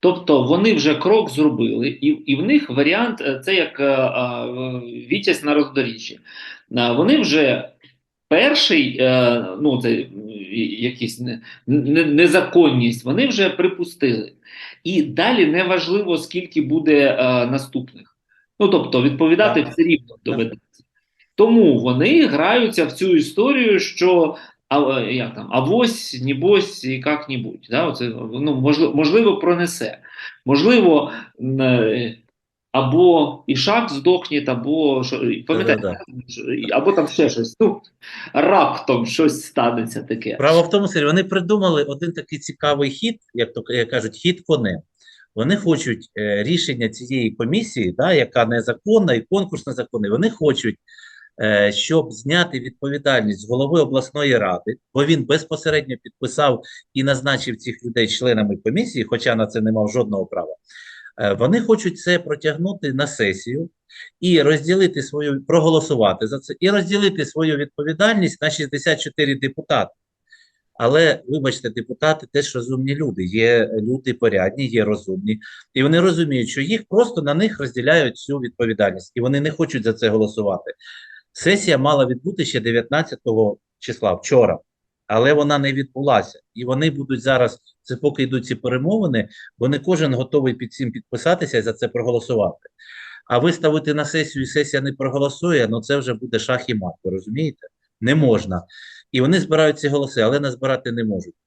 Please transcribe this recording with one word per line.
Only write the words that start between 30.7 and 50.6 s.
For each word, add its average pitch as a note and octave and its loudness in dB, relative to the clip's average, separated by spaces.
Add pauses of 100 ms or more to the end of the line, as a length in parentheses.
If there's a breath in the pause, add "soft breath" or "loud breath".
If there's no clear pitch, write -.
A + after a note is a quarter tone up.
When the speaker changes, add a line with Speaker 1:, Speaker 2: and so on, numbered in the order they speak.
Speaker 1:
м, C3 -4
е, A#2 0 (560)
або D3+ 4
Ішак G#3+ 0
здохне, D3+ 0
або C3+ 0
що, C3 -6
і A#2+ -2
пам'ятаєте, E3 0
Speaker 2:
Да-да-да. A2+ -8
Speaker 1:
що, A2+ -16
і, A#2 -6
або G3 2
там D#3 0
ще D3+ 0
щось. A#2 -6
Ну, G#3+ 2 (540 loud breath)
раптом C#3+ 2
щось D3 0
станеться A#2 -2
таке. A2 -6
Speaker 2:
Право D#3+ 4
в E3 0
тому, G3+ 0
Сергій, D#3 0
вони F3+ 2
придумали F#3+ 0
один C#3+ -6
такий - -10
цікавий C#3+ -2
хід, A3 -6 (160)
як A#2 -4
то, A2+ -10
як A#2+ -2
кажуть, A2+ -4
хід F3+ -2
конем. A2+ -2 (540 soft breath)
Вони C3+ 0
хочуть, B2+ -2
е, G#2 -2
рішення B2 -2
цієї A#2+ -4
комісії, A#2+ -4
да, E3+ 2
яка B2 2
незаконна, B2 0
і A2+ 0
конкурс F#3+ -4
незаконний, A#2 -6
вони E3 0
хочуть, C#3 0 (680 loud breath)